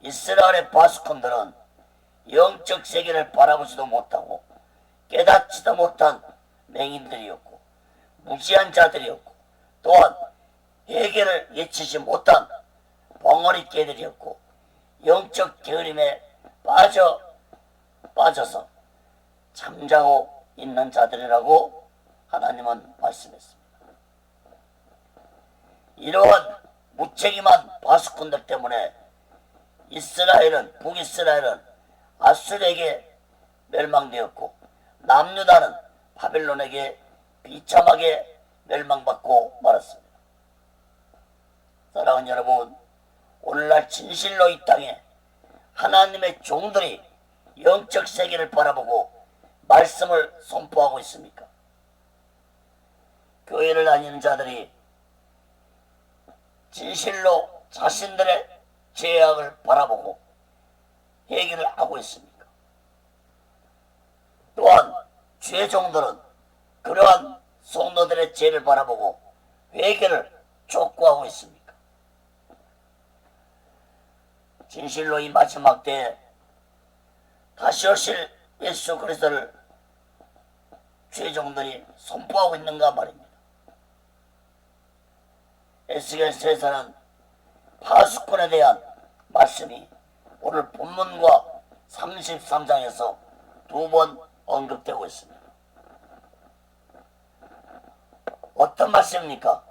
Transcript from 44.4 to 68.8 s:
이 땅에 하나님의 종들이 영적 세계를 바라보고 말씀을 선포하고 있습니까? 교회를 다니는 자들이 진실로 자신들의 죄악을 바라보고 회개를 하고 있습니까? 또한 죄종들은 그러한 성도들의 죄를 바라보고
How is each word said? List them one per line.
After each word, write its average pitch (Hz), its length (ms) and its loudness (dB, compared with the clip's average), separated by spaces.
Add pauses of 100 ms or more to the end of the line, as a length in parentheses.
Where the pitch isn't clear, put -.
이 170 160 -6
땅에 135 360 -2 (760)
하나님의 190 640 0
종들이 175 640 -6 (580)
영적 202 460 0
세계를 170 420 -6
바라보고 - 600 -2 (560)
말씀을 165 760 2
선포하고 147 580 -2
있습니까? - 460 -20 (2000)
교회를 160 380 0
다니는 143 360 0
자들이 131 520 -4 (2000)
진실로 - 1000 -4
자신들의 190 840 -4 (400)
죄악을 156 680 0
바라보고 - 560 -2 (1120)
회개를 - 360 -6 (120)
하고 - 200 -4
있습니까? - 480 -20 (2000)
또한 622 400 6 (460)
죄종들은 180 800 -4 (600)
그러한 185 580 2 (220)
성도들의 165 720 -2
죄를 156 300 0
바라보고 127 560 -2 (540)